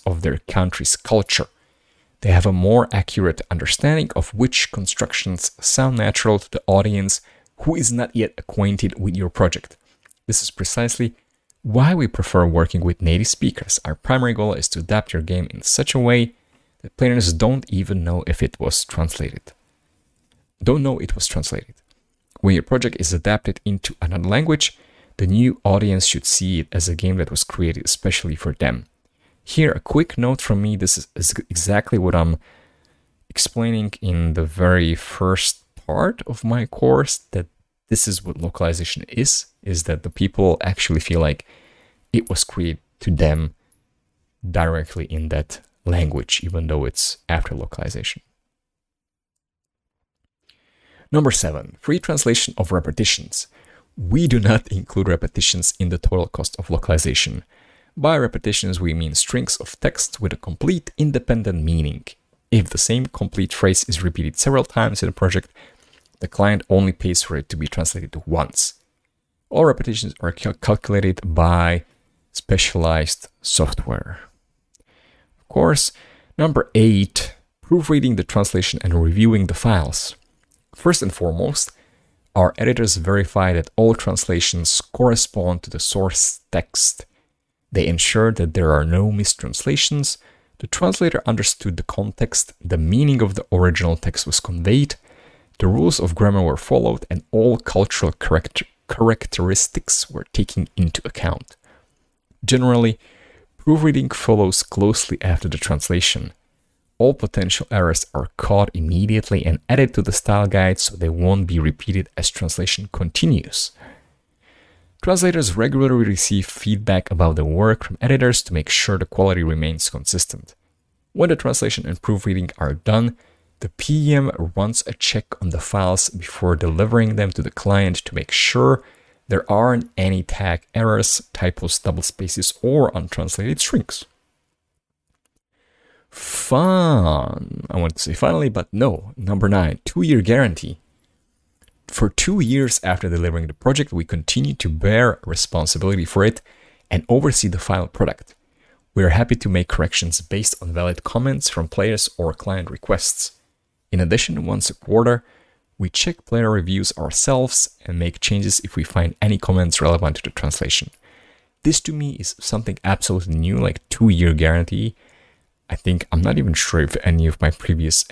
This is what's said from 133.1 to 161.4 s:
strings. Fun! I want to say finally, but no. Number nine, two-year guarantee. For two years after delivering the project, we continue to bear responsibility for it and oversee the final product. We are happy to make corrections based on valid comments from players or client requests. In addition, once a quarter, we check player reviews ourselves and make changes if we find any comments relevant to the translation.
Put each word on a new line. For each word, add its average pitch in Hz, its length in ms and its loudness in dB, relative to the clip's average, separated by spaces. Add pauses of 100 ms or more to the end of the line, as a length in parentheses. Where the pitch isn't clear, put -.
strings. - 460 -4 (2000)
Fun! 135 1600 0
I 90 100 -2
want 82 160 0
to - 60 -8
say 78 120 -4
finally, 151 360 2
but 104 220 -4
no. 107 460 -2
Number 98 320 0
nine, 87 360 2
two-year 156 360 2
guarantee. 101 560 0 (1120)
For - 220 0
two 190 300 0
years 127 440 2
after 90 260 -2
delivering 82 380 -2
the 76 60 -10
project, 139 400 0
we 82 100 -2
continue 123 520 -2
to - 140 -4
bear 104 560 2
responsibility 82 800 -2
for 98 200 2
it 117 160 0 (500)
and 92 180 -2
oversee 139 380 2
the 90 120 -2
final 90 280 -2
product. - 480 -4 (580)
We 95 100 2
are 90 60 6
happy 113 260 4
to - 140 -4
make 90 180 0
corrections - 540 -2
based 101 400 -4
on 85 120 -8
valid 87 300 -4
comments 135 460 -2
from 82 180 -4
players 107 500 -2
or 82 160 -2
client 92 360 -6
requests. - 640 -4 (580)
In 90 80 0
addition, 135 460 0
once 101 240 -2
a - 40 -8
quarter, 117 500 2 (540)
we 92 120 -4
check - 360 -4
player 117 260 0
reviews 95 460 0
ourselves 127 880 -2
and 87 140 -4
make 85 200 -2
changes 101 420 0
if - 140 -12
we - 80 -2
find - 380 0
any 104 160 2
comments 90 420 2
relevant 82 380 2
to - 60 -14
the - 80 -8
translation. - 580 -4 (760)